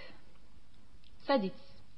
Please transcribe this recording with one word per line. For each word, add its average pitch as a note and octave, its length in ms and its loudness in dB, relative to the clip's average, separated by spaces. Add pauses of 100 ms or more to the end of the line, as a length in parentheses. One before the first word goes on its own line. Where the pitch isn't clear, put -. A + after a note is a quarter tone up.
(1300)
Садитесь. G#3 300 8 (420)